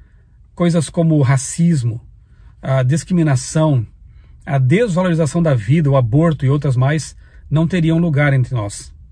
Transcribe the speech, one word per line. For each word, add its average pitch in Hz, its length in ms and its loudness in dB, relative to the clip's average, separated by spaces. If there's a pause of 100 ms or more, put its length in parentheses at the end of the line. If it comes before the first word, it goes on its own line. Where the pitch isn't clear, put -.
(540)
coisas 170 360 0
como 160 260 0
o 143 60 2
racismo, 131 800 0 (600)
a 131 220 0
discriminação, 151 1040 0 (580)
a 139 140 -2
desvalorização 170 840 0
da 156 120 2
vida, 135 360 0
o 139 60 2
aborto 139 480 0
e 127 40 2
outras 143 280 0
mais 143 380 -2 (360)
não 160 180 0
teriam 165 300 0
lugar 147 340 0
entre 127 220 0
nós, 104 380 -8 (200)